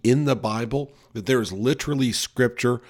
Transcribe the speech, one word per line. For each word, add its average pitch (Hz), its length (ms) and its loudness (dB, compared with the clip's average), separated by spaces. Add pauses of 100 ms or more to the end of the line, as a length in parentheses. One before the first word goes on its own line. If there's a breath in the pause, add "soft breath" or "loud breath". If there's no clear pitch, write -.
in 135 200 4
the 139 120 2
Bible, 113 560 -4 (200 soft breath)
that 104 140 -10
there 131 140 2
is 98 100 -4
literally 127 600 0
scripture 123 760 0